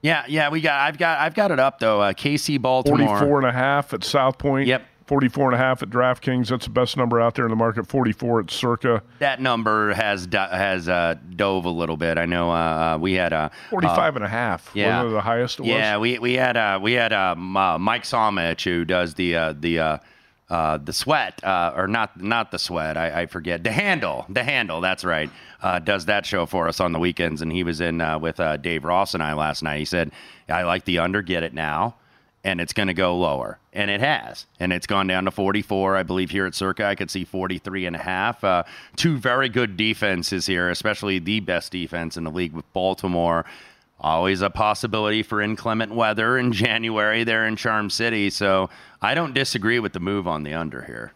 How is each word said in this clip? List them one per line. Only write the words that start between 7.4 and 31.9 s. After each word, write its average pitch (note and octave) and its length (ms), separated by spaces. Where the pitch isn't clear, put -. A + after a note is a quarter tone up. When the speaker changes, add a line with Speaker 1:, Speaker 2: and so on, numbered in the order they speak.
Speaker 2:
in A2+ 40
the A2 60
market. A2 320
Forty-four A#2+ 540
at E2+ 100
Circa. A#2 500
Speaker 1:
That C3+ 220
number G#2+ 520
has G2+ 340
do-, G2 100
has, F#2 500
uh, E2+ 280
dove F#2+ 300
a F2 40
little E2 280
bit. E2 200
I E2+ 80
know, E2+ 260
uh, E2 440
uh, - 40
we F#2 140
had F2+ 180
a, E2 60
uh, D2+ 120
Speaker 2:
Forty-five D3+ 480
and G#2 80
a F#2+ 40
half A2+ 440
Speaker 1:
yeah. G2 240
Speaker 2:
wasn't A2 160
it - 20
the G#2 60
highest A#2 380
it - 20
was? B2 80
Speaker 1:
Yeah, G#2+ 280
we, A#2 220
we B2 140
had, B2+ 240
uh, G#2 240
we A2 100
had, A#2 220
uh, F#2+ 240
M-, F#2 180
uh, F#2 240
Mike G#2+ 240
Somich, G2+ 640
who F2 180
does F2 300
the, F2 220
uh, D#2+ 220
the, E2 220
uh, D#2 180
uh, D#2 280
the C#2+ 160
Sweat, C3+ 480
uh, F2 320
or F#2 140
not, G#2+ 340
not A2 300
the E2+ 80
Sweat. D#2 380
I, E2 240
I E2+ 60
forget E2+ 360
the A2+ 80
Handle. A#2 560
The A#2 160
Handle. A2+ 380
That's F#2 240
right. D#2 240
Uh, F2+ 160
does F2+ 280
that G2+ 180
show F2+ 200
for E2+ 220
us E2+ 140
on F2 100
the E2 80
weekends, E2+ 420
and E2 120
he F2+ 100
was E2+ 160
in, E2 220
uh, D#2 180
with, E2 220
uh, D#2 160
Dave D#2 260
Ross F2+ 300
and E2 100
I D2+ 100
last D2+ 300
night. D2+ 160
He D2+ 60
said, E2 260
"I E2+ 140
like F2 200
the F2 160
under. F#2 220
Get F2 220
it D#2 100
now." D#2+ 420